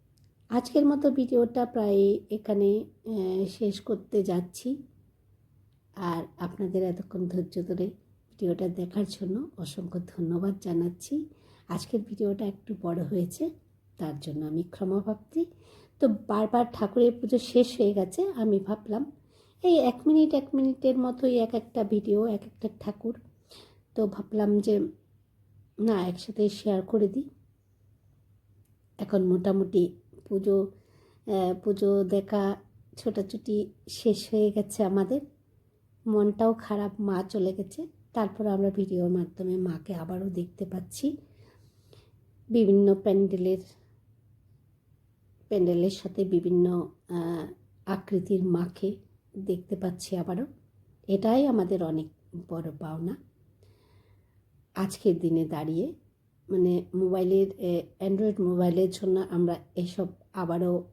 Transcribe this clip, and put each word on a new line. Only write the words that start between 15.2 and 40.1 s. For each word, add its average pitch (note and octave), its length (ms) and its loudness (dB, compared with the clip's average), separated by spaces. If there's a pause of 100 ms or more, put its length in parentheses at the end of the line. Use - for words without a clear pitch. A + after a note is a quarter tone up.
তো C#4 80 4 (200)
বারবার A3 460 2
ঠাকুরের A#3+ 380 4 (100)
পুজো B3 160 2
শেষ B3 420 2
হয়ে G#3 140 4
গেছে, G3+ 420 -2
আমি G#3+ 240 2
ভাবলাম G#3 520 -6 (520)
এই F4 140 8
এক B3 280 4
মিনিট D#4 280 6
এক C#4 200 0
মিনিটের C4 460 2
মতোই B3 400 2
এক A3+ 140 0
একটা A3+ 300 -4
ভিডিও, G#3 420 2
এক G#3 200 -2
একটা - 240 -10 (100)
ঠাকুর। A3+ 400 -8 (760)
তো G#3+ 120 0
ভাবলাম G#3 520 0
যে G#3 200 2 (1000)
না, G3+ 280 2
একসাথে G#3 420 -2
শেয়ার G3+ 320 0
করে G#3 260 2
দিই। - 220 -6 (1700)
এখন G3 260 0
মোটামুটি F#3 720 2 (340)
পুজো, G3 420 0 (560)
আহ, F#3+ 260 0
পুজো G3 500 2
দেখা G3 520 0 (420)
ছোটাছুটি G#3 760 -4 (160)
শেষ - 440 -2
হয়ে G#3+ 180 4
গেছে G#3 320 -2
আমাদের। G3 380 0 (840)
মনটাও G#3 460 4
খারাপ, G#3 460 -4
মা F#3+ 300 0
চলে F#3+ 240 0
গেছে। G#3 340 -8 (260)
তারপর G#3+ 340 -2
আমরা G3 220 2
ভিডিওর F#3+ 400 0
মাধ্যমে F3+ 480 -2
মাকে F3+ 360 -6
আবারও F3+ 360 -6